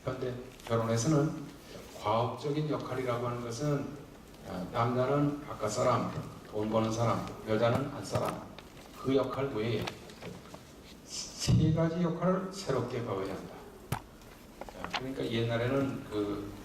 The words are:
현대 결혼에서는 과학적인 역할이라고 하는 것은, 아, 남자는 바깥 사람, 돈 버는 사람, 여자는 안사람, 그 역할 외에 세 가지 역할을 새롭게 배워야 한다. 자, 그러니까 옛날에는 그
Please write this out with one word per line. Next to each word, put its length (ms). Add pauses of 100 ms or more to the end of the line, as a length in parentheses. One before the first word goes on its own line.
현대 280 (340)
결혼에서는 760 (580)
과학적인 680
역할이라고 600
하는 140
것은, 440 (600)
아, 240
남자는 680
바깥 320
사람, 400 (380)
돈 180
버는 240
사람, 320 (240)
여자는 460
안사람, 480 (580)
그 160
역할 380
외에 300 (1200)
세 680
가지 300
역할을 500
새롭게 520
배워야 300
한다. 200 (360)
자, 1080
그러니까 260
옛날에는 840
그 420 (120)